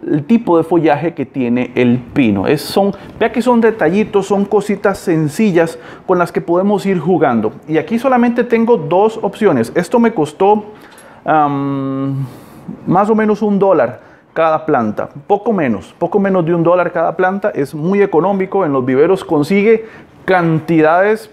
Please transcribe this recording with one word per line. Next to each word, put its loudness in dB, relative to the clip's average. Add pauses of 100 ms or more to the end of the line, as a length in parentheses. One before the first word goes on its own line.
el -2
tipo 2
de 2
follaje 0
que -6
tiene -2
el 2
pino. 0
Es, 0
son, 0 (240)
vea 0
que -2
son 2
detallitos, 0
son 0
cositas -2
sencillas 0 (260)
con 0
las -2
que -2
podemos 0
ir 0
jugando. 0 (160)
Y 0
aquí -2
solamente 0
tengo 2
dos 0
opciones. 0
Esto -2
me 2
costó, 0 (580)
am, -2 (600)
más 0
o 4
menos 0
un 0
dólar 0 (220)
cada 0
planta, -2 (180)
poco 0
menos, -2
poco -2
menos 0
de 0
un 0
dólar 2
cada -2
planta. -2
Es -6
muy 0
económico, 0
en -2
los 0
viveros 2
consigue 2 (400)
cantidades 2